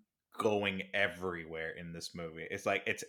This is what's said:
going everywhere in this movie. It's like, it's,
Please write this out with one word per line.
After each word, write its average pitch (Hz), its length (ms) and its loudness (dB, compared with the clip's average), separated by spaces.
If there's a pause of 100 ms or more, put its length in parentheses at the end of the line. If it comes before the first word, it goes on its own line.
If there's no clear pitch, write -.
(380)
going 101 440 4 (120)
everywhere 87 840 0
in 85 140 -8
this 82 220 -8
movie. 82 360 -6
It's 98 160 -4
like, 98 200 4
it's, 107 220 0